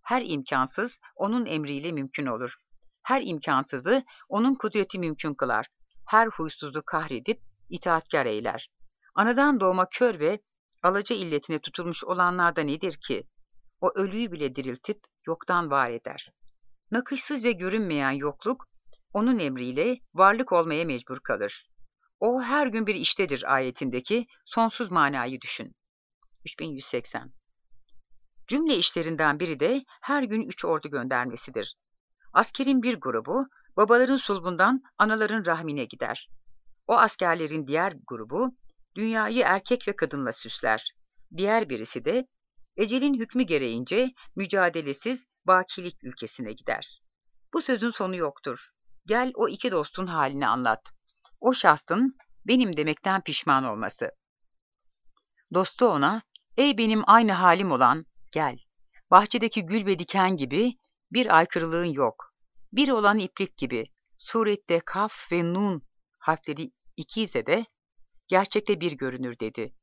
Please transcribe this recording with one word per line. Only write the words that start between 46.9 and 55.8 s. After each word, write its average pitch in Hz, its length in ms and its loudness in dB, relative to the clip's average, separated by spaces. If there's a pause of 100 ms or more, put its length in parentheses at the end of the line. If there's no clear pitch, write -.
Bu 330 80 -2
sözün 233 300 -2
sonu 185 240 -4
yoktur. 147 540 -6 (360)
Gel 247 300 0
o 233 120 0
iki 240 240 -2
dostun 185 360 -2
halini 143 400 0
anlat. 117 340 2 (580)
O 254 140 4
şahsın 202 640 2 (300)
benim 220 300 2
demekten 156 440 0
pişman 139 420 0
olması. 107 480 -6 (1400)
Dostu 185 320 2